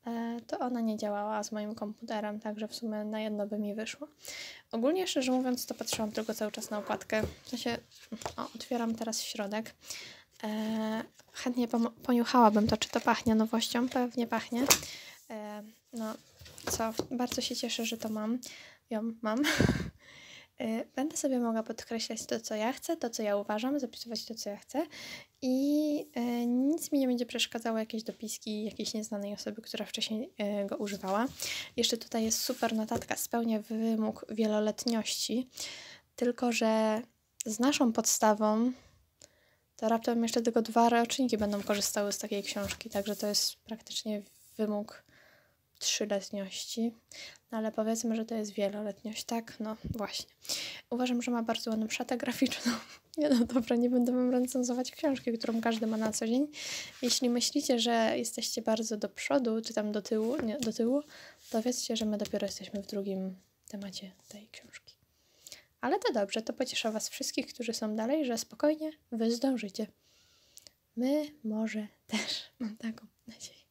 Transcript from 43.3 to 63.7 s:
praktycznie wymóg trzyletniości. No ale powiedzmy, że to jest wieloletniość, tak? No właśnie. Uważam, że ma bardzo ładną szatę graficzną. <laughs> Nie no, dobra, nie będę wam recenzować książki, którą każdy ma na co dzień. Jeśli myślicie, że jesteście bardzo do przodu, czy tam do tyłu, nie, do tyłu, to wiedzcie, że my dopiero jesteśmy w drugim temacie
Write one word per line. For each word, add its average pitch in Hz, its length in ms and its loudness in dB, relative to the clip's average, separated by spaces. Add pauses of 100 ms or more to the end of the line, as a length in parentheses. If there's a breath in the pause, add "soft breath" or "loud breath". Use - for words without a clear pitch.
praktycznie - 680 -8 (360)
wymóg 214 460 -2 (760 soft breath)
trzyletniości. 208 1120 -2 (580 loud breath)
No 226 60 -4
ale 220 140 0
powiedzmy, 220 440 0
że 226 100 -2
to 226 100 -6
jest 214 160 -2
wieloletniość, 208 720 -2
tak? 226 360 -6
No 220 240 -4
właśnie. - 460 -6 (600 loud breath)
Uważam, 247 320 2
że 240 100 -2
ma 233 120 0
bardzo 226 280 -2
ładną 220 180 0
szatę 247 280 -2
graficzną. - 600 2
<laughs> - 400 -14
Nie 302 120 4
no, 240 160 8
dobra, 240 300 2
nie 240 140 4
będę 247 220 6
wam 247 200 4
recenzować 247 600 2
książki, 254 460 0
którą 226 240 0
każdy 226 260 2
ma 220 100 0
na 220 140 2
co 226 160 -2
dzień. 262 200 4 (540 loud breath)
Jeśli 247 280 4
myślicie, 247 500 2
że 226 380 4
jesteście 233 440 -4
bardzo 220 360 0
do 208 120 -4
przodu, 233 520 2
czy 226 120 -6
tam 214 180 0
do 208 100 0
tyłu, 226 400 0
nie, 220 160 -2
do 226 160 -2
tyłu, 254 300 2 (460 loud breath)
to 226 120 2
wiedzcie, 247 340 0
że 220 100 0
my 208 120 2
dopiero 202 300 -2
jesteśmy 196 360 -6
w - 40 -12
drugim 190 480 -4 (320)
temacie 196 440 -10 (180)